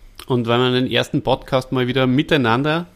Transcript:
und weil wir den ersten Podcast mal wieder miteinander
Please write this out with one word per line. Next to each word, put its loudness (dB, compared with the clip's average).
und -2
weil 2
wir 2
den -2
ersten -2
Podcast -2
mal -2
wieder 0
miteinander 0